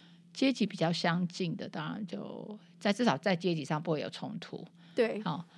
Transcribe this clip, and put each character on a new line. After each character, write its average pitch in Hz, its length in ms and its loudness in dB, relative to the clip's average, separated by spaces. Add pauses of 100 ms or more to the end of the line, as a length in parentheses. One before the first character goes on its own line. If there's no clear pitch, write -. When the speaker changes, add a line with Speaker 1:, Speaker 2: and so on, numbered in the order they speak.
(320)
Speaker 1:
阶 262 220 2
级 214 120 2
比 - 120 -4
较 165 140 4
相 175 360 2
近 175 280 -2
的， - 120 -4
当 160 260 -6
然 214 120 -6
就 - 540 -10 (200)
在， 202 140 2
至 247 100 0
少 156 140 6
在 190 180 2
阶 175 200 2
级 147 100 -2
上 156 160 0
不 165 100 -2
会 147 100 2
有 95 80 -4
冲 - 300 -8
突。 - 240 -10 (300)
Speaker 2:
对。 220 300 2
Speaker 1:
好， 170 200 -4 (140)